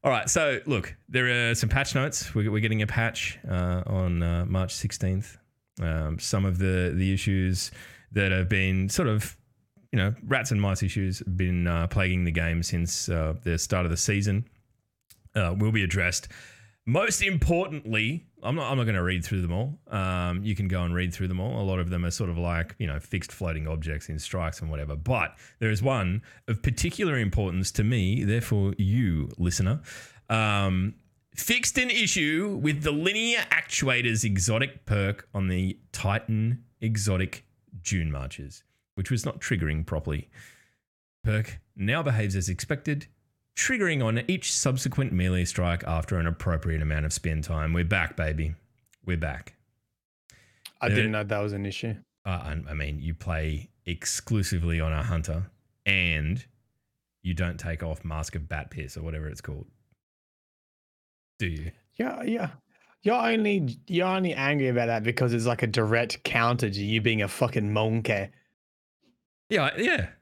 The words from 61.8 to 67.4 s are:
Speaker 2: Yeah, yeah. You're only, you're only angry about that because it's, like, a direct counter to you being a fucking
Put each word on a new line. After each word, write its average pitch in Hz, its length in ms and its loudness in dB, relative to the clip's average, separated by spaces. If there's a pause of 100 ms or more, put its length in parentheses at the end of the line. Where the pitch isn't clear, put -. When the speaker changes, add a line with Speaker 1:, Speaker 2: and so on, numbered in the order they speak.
Speaker 2:
Yeah, 247 260 -4
yeah. 220 280 -2 (520)
You're 214 140 4
only, 214 720 2
you're 180 200 2
only 185 280 2
angry 135 340 2
about 120 180 2
that 113 160 0
because 117 320 2
it's, 113 120 0
like, 120 160 2
a 120 40 2
direct 113 580 2
counter 117 460 2
to 98 120 -4
you 107 200 2
being 110 200 2
a 101 60 0
fucking 107 440 0